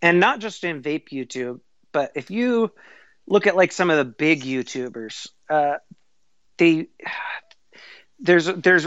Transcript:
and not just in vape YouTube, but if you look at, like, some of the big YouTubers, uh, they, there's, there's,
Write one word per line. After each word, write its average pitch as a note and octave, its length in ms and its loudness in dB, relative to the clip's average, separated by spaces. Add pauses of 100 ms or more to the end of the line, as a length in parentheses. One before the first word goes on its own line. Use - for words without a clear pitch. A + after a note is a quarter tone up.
and F3 180 4
not A3+ 220 2
just G3+ 240 -12
in D#3 180 -6
vape D3+ 280 -6
YouTube, B2+ 500 -8 (320)
but C#3 220 -2
if C#3 160 -10
you A#3 420 0 (540)
look G3 200 2
at, F#3 80 4
like, F3+ 180 4
some F3+ 180 0
of D#3 80 4
the C3+ 80 2
big D3+ 360 0
YouTubers, B2 840 -8 (220)
uh, D3 260 0 (800)
they, E3 320 2 (1300)
there's, F3 260 4
there's, F3+ 400 2